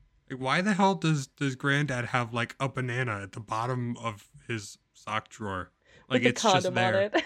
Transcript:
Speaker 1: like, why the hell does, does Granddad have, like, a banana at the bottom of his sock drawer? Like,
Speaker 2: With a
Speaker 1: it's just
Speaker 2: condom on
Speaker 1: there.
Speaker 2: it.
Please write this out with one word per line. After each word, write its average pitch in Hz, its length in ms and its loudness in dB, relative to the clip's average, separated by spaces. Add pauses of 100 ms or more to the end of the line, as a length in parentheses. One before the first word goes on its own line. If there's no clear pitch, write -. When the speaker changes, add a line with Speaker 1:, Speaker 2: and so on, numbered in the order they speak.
(300)
Speaker 1:
like, 127 100 -10
why 135 220 0
the 208 120 2
hell 190 220 4
does, 156 320 0
does 135 280 -2
Granddad 139 500 0
have, 117 280 -2
like, 117 260 -2
a 139 80 0
banana 123 560 -2
at 98 80 -12
the - 80 -14
bottom 120 640 -4
of 107 240 -10 (200)
his 110 300 -8 (160)
sock - 360 -6
drawer? 95 420 -6 (380)
Like, 123 140 2
Speaker 2:
With - 20 6
a 127 60 6
Speaker 1:
it's - 120 -2
just 214 100 8
Speaker 2:
condom 123 240 2
on 113 160 4
Speaker 1:
there. 98 80 4 (120)
Speaker 2:
it. 320 120 2